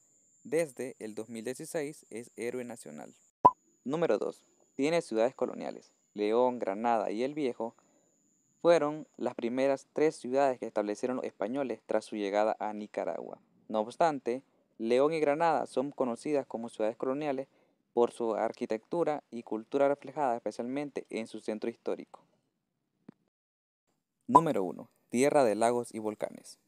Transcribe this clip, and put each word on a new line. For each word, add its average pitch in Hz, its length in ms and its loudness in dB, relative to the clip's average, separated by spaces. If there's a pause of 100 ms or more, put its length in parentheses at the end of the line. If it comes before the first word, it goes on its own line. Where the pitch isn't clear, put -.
(440)
Desde 131 560 -4
el 107 160 -12
dos 113 140 -10
mil 113 160 -10
dieciséis 151 640 -8
es 113 260 -12
héroe 120 300 -6
nacional. 76 500 -14 (720)
Número 139 320 2
dos. - 260 -6 (320)
Tiene 160 260 2
ciudades 113 320 2
coloniales. 76 600 -6 (200)
León, 117 460 2
Granada 110 500 0
y 107 140 -2
El 139 100 -2
Viejo 120 400 -4 (880)
fueron 156 540 4
las 120 180 -4
primeras 131 600 0
tres 151 240 2
ciudades 131 420 0
que 113 80 -6
establecieron 107 480 -2
los - 100 -4
españoles 117 600 -4
tras 110 180 0
su - 140 -10
llegada 104 420 2
a 104 140 -4
Nicaragua. 98 680 -6 (280)
No 107 100 0
obstante, 127 640 0 (340)
León 127 360 4
y 160 80 -2
Granada 147 440 2
son 135 260 -2
conocidas 135 540 -2
como 117 220 -8
ciudades 107 300 -2
coloniales 135 500 -4 (460)
por 117 180 6
su 113 220 -2
arquitectura 117 960 -2
y 117 140 -10
cultura 131 440 0
reflejada 139 480 -2
especialmente 127 720 -6
en 110 180 -4
su 110 120 -12
centro 110 300 -4
histórico. - 560 -8 (2000)
Número 135 360 6
uno. - 260 -8 (200)
Tierra 135 360 6
de 104 100 4
lagos 117 380 0
y 110 60 -8
volcanes. - 580 -8 (100)